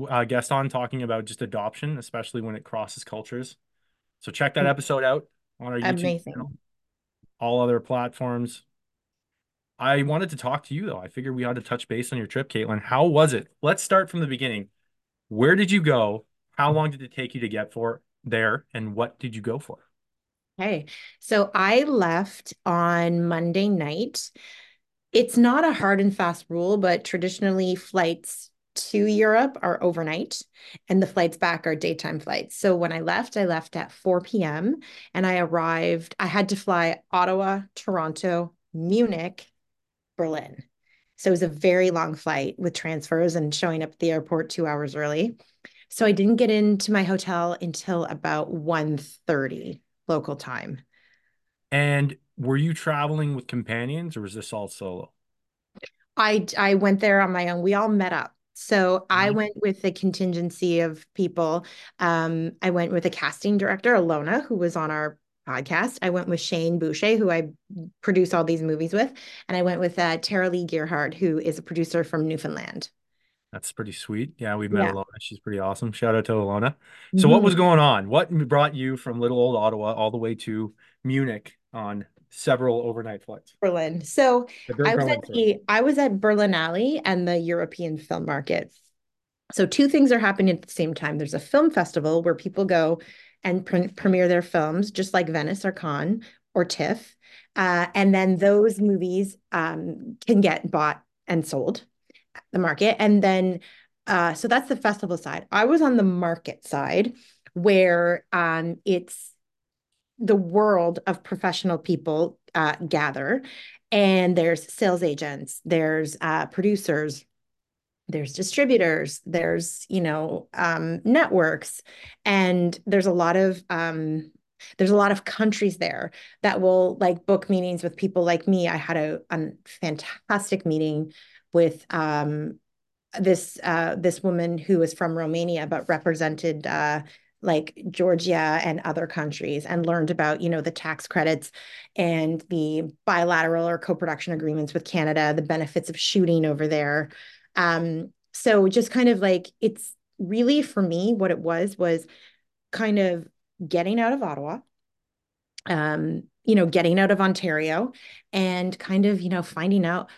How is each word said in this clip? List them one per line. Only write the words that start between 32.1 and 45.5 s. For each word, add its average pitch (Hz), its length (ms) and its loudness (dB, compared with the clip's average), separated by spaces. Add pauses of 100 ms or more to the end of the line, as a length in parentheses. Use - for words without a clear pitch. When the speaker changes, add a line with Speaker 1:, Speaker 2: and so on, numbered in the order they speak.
Speaker 2:
flights. - 360 -8
So 190 200 2
when 170 160 0
I 165 100 -6
left, 185 360 -2
I 202 80 0
left 165 300 -4
at 156 160 -8
four 180 300 0
P 185 220 -2
M 165 360 -2 (340)
and 185 140 0
I 185 100 2
arrived, 165 800 -2
I 190 60 -2
had 196 240 0
to 202 60 -2
fly 175 460 0 (100)
Ottawa, 190 500 0 (140)
Toronto, 170 800 -4 (200)
Munich, 180 720 -2 (720)
Berlin. 156 460 -6 (540)
So - 120 0
it - 20 4
was 180 120 2
a 175 40 0
very 180 440 2
long 160 240 -2
flight 143 420 -4
with 175 160 -4
transfers 165 600 -2
and 151 180 -2
showing 160 300 -2
up 156 80 -10
at - 80 -20
the 165 120 0
airport 160 380 -2
two 165 160 -4
hours 147 300 -4
early. 151 420 -2 (520)